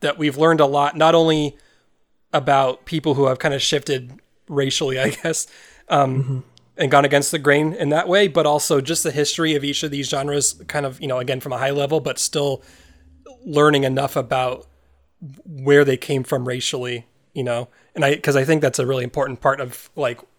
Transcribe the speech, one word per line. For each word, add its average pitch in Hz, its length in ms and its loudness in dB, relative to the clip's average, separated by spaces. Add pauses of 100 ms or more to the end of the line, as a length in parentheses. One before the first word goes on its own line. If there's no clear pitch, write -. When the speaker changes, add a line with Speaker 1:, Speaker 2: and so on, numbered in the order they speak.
Speaker 1:
that 147 180 -2
we've 147 180 -2
learned 160 240 4
a 143 60 6
lot, 143 300 0
not 165 180 6
only 156 420 2 (800)
about 135 500 2
people 156 300 -2
who 135 120 2
have 131 120 0
kind 147 160 -2
of 135 80 -4
shifted 135 580 -4 (280)
racially, 135 500 -2
<laughs> - 20 -2
I 135 100 2
guess, - 360 -4 (420)
um, 135 340 2
Speaker 2:
Mm-hmm. 131 160 -6 (380)
Speaker 1:
and 147 140 -2
gone 143 160 6
against 143 240 0
the 165 80 -2
grain 147 340 2
in 185 160 -4
that 165 200 0
way, 196 200 4
but 151 160 2
also 147 380 0
just 165 200 -4
the 160 80 -4
history 151 440 -2
of 143 100 -4
each 143 180 -4
of 156 80 -6
these 139 180 -8
genres, 143 600 -2
kind 147 160 -4
of, 131 160 -8
you 147 60 -8
know, 127 120 -4
again, 127 220 -4
from 135 120 -10
a 120 60 -4
high 135 120 -2
level, 143 300 -2
but 131 180 -6
still 143 440 -4 (840)
learning 147 380 4
enough 135 320 -2
about 127 500 -4 (800)
where 143 380 4
they 131 120 2
came 131 280 -4
from 127 240 -4
racially, 123 580 -6 (280)
you 143 100 -4
know, 120 240 -4 (260)
and 151 100 -2
I, 143 120 2
'cause 143 200 0
I 131 80 2
think 156 180 2
that's 135 160 0
a 131 80 -2
really 127 180 -2
important 135 360 -6
part 139 200 0
of, - 360 -14
like, 127 220 -2 (200)